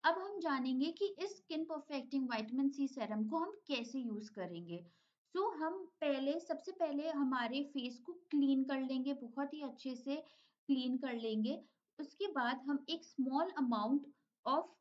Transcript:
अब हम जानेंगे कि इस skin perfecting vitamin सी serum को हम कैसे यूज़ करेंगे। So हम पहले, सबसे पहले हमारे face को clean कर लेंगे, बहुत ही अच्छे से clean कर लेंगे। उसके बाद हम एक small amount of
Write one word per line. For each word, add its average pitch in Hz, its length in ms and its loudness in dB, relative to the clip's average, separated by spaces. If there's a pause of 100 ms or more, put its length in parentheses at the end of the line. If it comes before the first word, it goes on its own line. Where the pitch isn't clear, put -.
अब 339 140 6
हम 392 220 -6
जानेंगे 269 520 2
कि 403 140 2
इस 392 300 -4
skin 320 280 -4
perfecting 277 640 -2
vitamin 240 400 2
सी 277 180 0
serum 214 400 0
को 320 100 0
हम 359 140 0 (140)
कैसे 247 320 -4
यूज़ 214 320 -4
करेंगे। 170 600 -8 (460)
So 392 180 2
हम 339 300 -4 (160)
पहले, 285 400 0
सबसे 330 320 -6
पहले 311 380 0
हमारे 254 520 2
face 254 360 -4
को - 140 -12
clean 277 520 4
कर 269 160 0
लेंगे, 262 340 0
बहुत 277 400 -4
ही 302 60 -10
अच्छे 269 340 -6
से 269 220 -4 (500)
clean 254 320 2
कर 247 160 -2
लेंगे। 226 500 0 (360)
उसके 311 320 -4
बाद 254 360 0
हम 277 200 0
एक 330 160 -4
small 277 460 2 (140)
amount 233 340 4 (500)
of 277 160 4 (160)